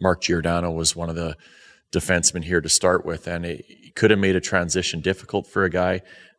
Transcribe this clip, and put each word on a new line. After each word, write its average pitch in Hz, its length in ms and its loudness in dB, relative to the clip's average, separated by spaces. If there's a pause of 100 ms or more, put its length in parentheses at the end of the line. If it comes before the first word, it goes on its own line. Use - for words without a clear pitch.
Mark 92 220 2
Giordano 85 480 0
was 82 260 -2
one 85 120 -6
of 82 80 -6
the 82 200 -6 (560)
defensemen 87 500 0
here 82 200 0
to 78 80 -8
start 90 340 2
with, 82 220 -8
and 85 180 -6
it - 500 -12
could 107 160 4
have 107 80 6
made 95 160 4
a 92 60 2
transition 87 600 -2
difficult 92 460 -2
for 98 180 0
a 92 60 2
guy, 92 300 0 (380)